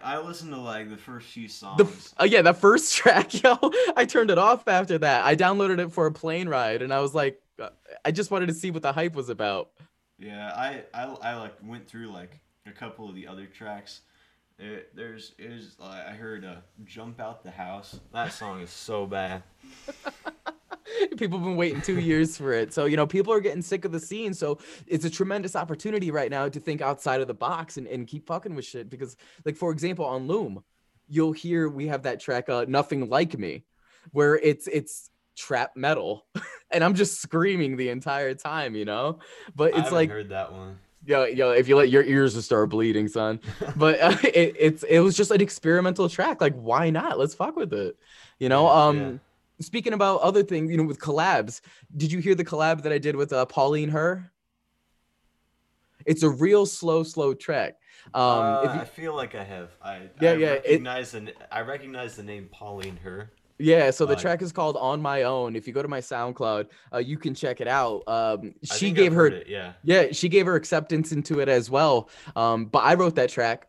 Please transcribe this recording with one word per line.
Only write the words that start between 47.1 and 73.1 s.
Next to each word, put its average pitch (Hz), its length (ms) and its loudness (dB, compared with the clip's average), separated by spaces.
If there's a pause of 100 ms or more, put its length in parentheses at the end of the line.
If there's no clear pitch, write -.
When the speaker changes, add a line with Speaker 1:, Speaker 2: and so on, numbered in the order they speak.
Speaker 2:
Let's 147 160 0
fuck 277 220 -6
with 208 180 -6
it. 98 240 -4 (400)
You 127 120 -2
know, 139 160 6
Speaker 1:
Yeah, 151 200 8
Speaker 2:
um, 147 120 4
Speaker 1:
yeah. 135 200 -6 (440)
Speaker 2:
speaking 220 320 -4
about 196 280 2
other 196 220 4
things, 165 260 -2
you 165 80 0
know, 156 60 4
with 151 160 -4
collabs, 151 600 0 (360)
did 147 140 0
you 180 80 -2
hear 185 160 2
the 170 100 -2
collab 156 380 0
that 151 100 0
I 147 60 2
did 143 160 -2
with, 143 180 -2
uh, 127 140 2
Pauline 151 420 2
Herr? 175 420 -2 (1700)
It's 160 160 2
a 156 80 6
real 190 380 4
slow, 165 340 0
slow 156 320 -2
track. 131 440 -4 (360)
Um, 123 500 2
if 127 60 2
Speaker 1:
Uh, 135 60 -6
Speaker 2:
you 165 60 -4
Speaker 1:
I - 40 -10
feel 160 300 -10
like 131 180 -8
I 104 100 -10
have. 92 280 -16 (100)
I, 95 200 -14 (200)
Speaker 2:
Yeah, 165 120 6
Speaker 1:
I - 20 0
Speaker 2:
yeah, 156 160 0
it 139 140 -2
Speaker 1:
recognize 127 480 0
the 117 40 -10
n-, 107 140 -14 (200)
I 113 100 -6
recognize 131 540 -12
the 110 60 -18
name 104 300 -16
Pauline 98 500 -14
Herr. 95 300 -14 (300)
Speaker 2:
Yeah, 156 300 6
so 151 140 0
the 143 100 2
Speaker 1:
Uh, 139 60 -4
Speaker 2:
track 170 200 -2
is 175 120 -10
called 156 240 -4
On 135 240 -2
My 139 220 -2
Own. 123 300 -2
If 110 140 -8
you 117 60 -12
go 135 80 -2
to 143 80 -6
my 139 100 -6
SoundCloud, 120 680 -4 (260)
uh, 120 60 -4
you 135 180 -6
can 143 180 -6
check 127 240 -6
it 117 80 -6
out. 123 400 -2
Um, 110 480 -2 (160)
Speaker 1:
I - 40 -4
Speaker 2:
she 196 100 0
Speaker 1:
think 190 100 0
Speaker 2:
gave 180 160 6
Speaker 1:
I've 165 60 2
Speaker 2:
her 170 60 8
Speaker 1:
heard 143 100 6
it, 87 160 -12
yeah. 92 240 -10 (100)
Speaker 2:
Yeah, 170 300 4
she 180 160 0
gave 190 160 6
her 180 100 2
acceptance 156 560 0
into 147 300 -2
it 139 80 2
as 123 200 4
well. 135 400 4 (280)
Um, 113 300 2
but 135 120 2
I 139 140 8
wrote 175 220 2